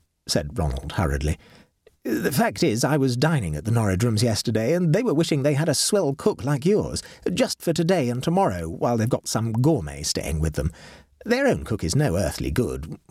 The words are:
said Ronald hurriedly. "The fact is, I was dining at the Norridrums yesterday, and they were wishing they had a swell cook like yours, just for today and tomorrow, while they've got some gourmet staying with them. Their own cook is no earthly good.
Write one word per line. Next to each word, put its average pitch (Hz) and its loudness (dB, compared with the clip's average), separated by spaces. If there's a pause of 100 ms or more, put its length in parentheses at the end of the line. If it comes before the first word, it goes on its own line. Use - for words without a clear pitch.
(260)
said 73 -4
Ronald 73 -2
hurriedly. 73 0 (680)
"The 175 -2
fact 135 0
is, 123 2
I 143 2
was 131 2
dining 123 0
at 76 -6
the 107 -2
Norridrums 110 2
yesterday, 113 0
and 175 2
they 220 2
were 214 0
wishing 156 0
they 135 2
had 143 0
a 147 2
swell 165 2
cook - -2
like 143 0
yours, 175 0 (300)
just - 0
for 175 0
today 160 2
and 123 -4
tomorrow, 139 0
while 117 0
they've 113 2
got - -2
some 113 -2
gourmet 110 0
staying - -2
with 78 0
them. - -2 (540)
Their 254 2
own 87 0
cook 107 -4
is 82 0
no 127 2
earthly 69 -2
good. 73 -4 (140)